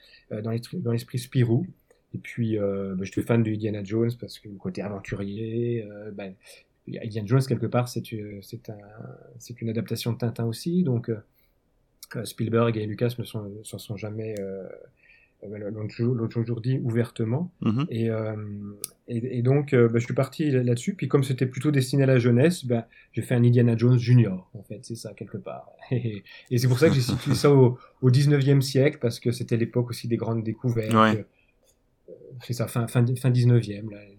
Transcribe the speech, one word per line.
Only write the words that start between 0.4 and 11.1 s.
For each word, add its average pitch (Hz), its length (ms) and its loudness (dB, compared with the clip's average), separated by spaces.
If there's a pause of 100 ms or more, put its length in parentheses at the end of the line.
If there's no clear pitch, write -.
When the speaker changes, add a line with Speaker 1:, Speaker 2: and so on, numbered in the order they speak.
Speaker 1:
dans 113 80 -6
l'esprit, 113 260 -6
dans 117 160 -2
l'esprit 120 260 -4
Spirou. 123 480 0 (460)
Et - 60 -8
puis, 110 400 -4
euh, 98 360 -4
bah, 95 100 -6
j'étais 101 180 -6
fan 117 200 2
de 110 80 0
Indiana 104 320 -4
Jones 113 280 0 (100)
parce - 180 -16
que - 100 -20
le 101 80 -14
côté 95 260 -8
aventurier, 107 1080 -6
euh, 104 220 -14
bah, 101 120 -12 (720)
Indiana 107 280 -8
Jones, 131 200 4
quelque 113 200 -2
part, 123 220 0
c'est, - 140 -8 (100)
euh, 104 300 -10
c'est - 280 -16
un, 107 80 -14 (600)
c'est 117 220 -16
une 113 80 -6
adaptation 113 440 -4
de 104 60 -6
Tintin 117 260 -4
aussi, 170 380 -2
donc, 127 260 -2
euh, 113 80 -2 (1000)